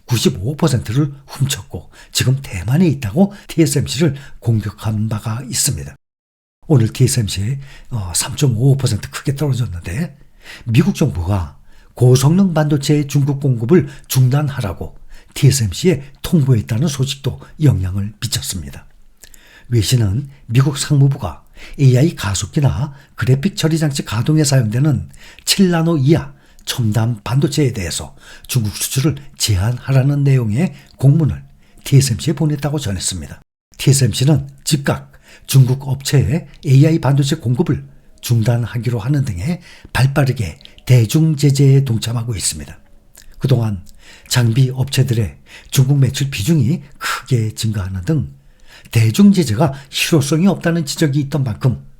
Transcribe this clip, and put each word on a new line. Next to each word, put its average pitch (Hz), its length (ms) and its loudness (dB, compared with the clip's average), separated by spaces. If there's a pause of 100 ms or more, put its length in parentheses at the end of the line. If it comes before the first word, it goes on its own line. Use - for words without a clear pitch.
구십오 123 500 -2
퍼센트를 135 580 -2 (140)
훔쳤고 - 640 -6 (220)
지금 131 280 0
대만에 120 460 0
있다고 147 460 0 (140)
티에스엠씨를 139 680 0 (240)
공격한 107 720 -2
바가 110 340 -6
있습니다. - 500 -4 (760)
오늘 117 200 4
티에스엠씨, 120 720 -2 (300)
어, 95 260 -8
삼점오오 131 640 2
퍼센트 127 320 -4
크게 - 260 -6
떨어졌는데 117 800 -4 (480)
미국 143 300 4
정부가 87 640 -2 (340)
고성능 143 600 4
반도체의 147 560 0
중국 139 320 0
공급을 135 480 2 (180)
중단하라고 127 920 0 (360)
티에스엠씨에 135 880 0
통보했다는 131 680 0
소식도 - 540 -6 (220)
영향을 98 580 0
미쳤습니다. - 680 -10 (800)
외신은 117 640 0 (160)
미국 135 320 0
상무부가 139 680 0 (360)
에이아이 135 360 4
가속기나 110 800 -4 (220)
그래픽 135 420 0
처리 160 200 0
장치 151 280 -2
가동에 156 380 0
사용되는 131 680 0 (340)
칠 190 280 2
나노 165 260 2
이하 143 360 2 (320)
첨단 113 580 -2
반도체에 131 500 0
대해서 80 420 -8 (320)
중국 107 280 -2
수출을 139 400 -2 (220)
제한하라는 131 880 0
내용의 131 500 2 (240)
공문을 143 460 2 (400)
티에스엠씨에 135 520 2
보냈다고 147 440 -2
전했습니다. 90 600 -8 (360)
티에스엠씨는 135 720 2 (140)
즉각 - 480 -4 (340)
중국 131 420 2
업체의 135 600 0 (180)
에이아이 160 340 6
반도체 139 380 0
공급을 127 480 -2 (360)
중단하기로 117 800 -2
하는 135 260 -2
등의 107 360 -6 (320)
발빠르게 131 640 0 (260)
대중 147 500 4
제재에 139 500 4
동참하고 117 500 -4
있습니다. 80 440 -8 (600)
그동안 113 460 0 (420)
장비 120 420 2
업체들의 131 680 -2 (320)
중국 139 300 2
매출 135 300 0
비중이 147 520 0 (160)
크게 - 560 -4
증가하는 95 520 -4
등 156 280 -2 (580)
대중 113 400 6
제재가 143 420 2 (160)
실효성이 160 580 0
없다는 170 380 0
지적이 147 360 0
있던 143 220 -2
만큼 113 420 -2 (140)